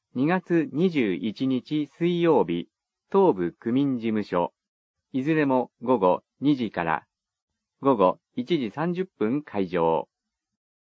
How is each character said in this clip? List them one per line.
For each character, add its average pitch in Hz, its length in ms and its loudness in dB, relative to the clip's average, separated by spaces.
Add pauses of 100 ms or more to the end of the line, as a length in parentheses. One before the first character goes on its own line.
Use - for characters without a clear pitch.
(140)
二 131 120 0
月 170 460 0
二 175 180 0
十 117 240 0
一 110 320 -4
日 135 400 -4
水 175 340 -2
曜 151 240 4
日、 85 240 -4 (440)
東 98 200 4
部 87 200 -2
区 - 180 -6
民 135 300 0
事 113 80 -4
務 107 160 -2
所。 87 280 -2 (600)
い 131 100 -2
ず 156 120 0
れ 151 120 2
も 127 240 0 (120)
午 117 180 2
後 90 240 2 (160)
二 143 160 2
時 117 160 -4
か 90 100 -4
ら、 80 220 -2 (760)
午 135 140 2
後 92 240 2 (160)
一 139 240 -2
時 113 120 -4
三 165 220 -4
十 185 140 -6
分 127 360 -4
開 98 260 -4
場。 82 400 0 (760)